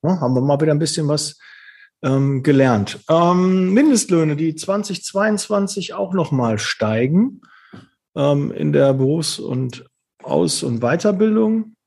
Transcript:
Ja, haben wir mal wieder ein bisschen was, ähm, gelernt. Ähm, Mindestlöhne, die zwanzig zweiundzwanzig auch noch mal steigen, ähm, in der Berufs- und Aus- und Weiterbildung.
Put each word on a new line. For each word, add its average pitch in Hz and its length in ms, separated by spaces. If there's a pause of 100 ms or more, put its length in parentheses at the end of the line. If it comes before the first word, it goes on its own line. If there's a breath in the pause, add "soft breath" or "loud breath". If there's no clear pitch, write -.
Ja, 160 180
haben 127 140
wir 127 60
mal 143 200
wieder 156 120
ein 147 60
bisschen 156 300
was, 151 300 (640 loud breath)
ähm, 135 420
gelernt. 131 640
Ähm, 180 680
Mindestlöhne, 185 640
die 160 180
zwanzig 196 500
zweiundzwanzig 202 920
auch 190 200
noch 170 160
mal 117 280
steigen, 131 840 (720 loud breath)
ähm, 143 380
in 151 200
der 139 220
Berufs- 143 460
und 127 440 (380)
Aus- 80 400
und 120 180
Weiterbildung. 214 960 (120)